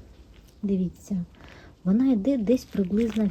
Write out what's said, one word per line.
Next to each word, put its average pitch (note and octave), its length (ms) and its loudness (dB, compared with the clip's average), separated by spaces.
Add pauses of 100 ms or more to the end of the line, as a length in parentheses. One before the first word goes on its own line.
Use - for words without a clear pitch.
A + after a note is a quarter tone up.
(640)
Дивіться, F#3 640 -4 (600)
вона A#3+ 280 2
йде A#3+ 260 0
десь A#3 260 0
приблизно G#3 680 -2